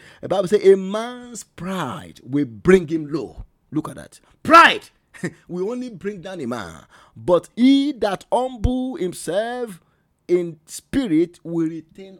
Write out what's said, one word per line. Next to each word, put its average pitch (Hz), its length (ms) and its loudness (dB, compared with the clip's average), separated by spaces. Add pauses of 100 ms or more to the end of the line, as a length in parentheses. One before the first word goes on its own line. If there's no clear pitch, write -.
(200)
The - 80 -10
Bible 185 200 -2
says, 196 180 2
"A 196 100 10
man's 233 680 -8
pride 151 800 -10
will 139 220 -2
bring 151 420 4
him 151 240 -6
low." 127 320 -8 (260)
Look - 180 -6
at - 80 -16
that. - 240 -18 (220)
Pride 311 460 6 (320)
<laughs> - 280 -10
will 180 220 -6
only 247 200 -8
bring 196 320 -10
down 185 180 -10
a 127 60 -6
man. 98 400 -8 (280)
But 165 400 0
he 277 380 4
that 214 400 -4
humble 254 640 -2
himself 208 840 -6 (480)
in 175 380 0
spirit 175 760 -2
will 165 260 -4
retain 180 520 -16